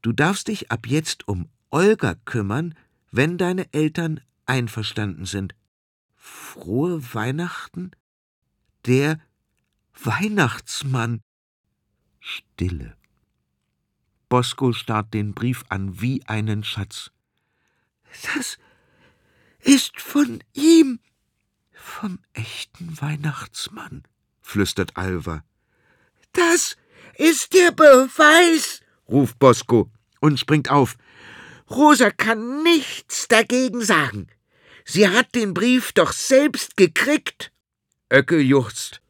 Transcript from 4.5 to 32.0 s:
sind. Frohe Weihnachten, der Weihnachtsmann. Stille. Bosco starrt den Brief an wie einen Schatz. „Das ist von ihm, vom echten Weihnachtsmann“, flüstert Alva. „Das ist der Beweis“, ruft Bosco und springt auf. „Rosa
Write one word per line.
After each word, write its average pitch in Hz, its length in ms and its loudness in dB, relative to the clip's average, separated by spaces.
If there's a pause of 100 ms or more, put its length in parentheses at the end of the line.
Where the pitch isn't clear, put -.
sind. 98 280 -8 (600)
Frohe 139 1000 -8
Weihnachten, 165 800 -8 (920)
der 143 360 0 (840)
Weihnachtsmann. 131 1160 -4 (960)
Stille. - 800 -10 (1300)
Bosco 123 440 0
starrt 110 420 -6
den 104 200 -4
Brief 120 340 -4
an 95 320 -8
wie 127 260 -4
einen 107 380 -4
Schatz. - 480 -12 (1200)
„Das - 240 -8 (1000)
ist - 400 2
von 269 420 -4 (100)
ihm, 294 460 4 (720)
vom - 480 -14 (140)
echten - 680 -14
Weihnachtsmann“, - 1000 -10 (380)
flüstert - 560 -4
Alva. 87 480 -8 (880)
„Das 349 440 0 (380)
ist 311 400 0
der 359 160 8
Beweis“, 311 1080 6 (280)
ruft 131 300 0
Bosco 123 520 4 (300)
und 147 180 2
springt 147 320 -2
auf. 139 260 2 (720)
„Rosa 262 420 4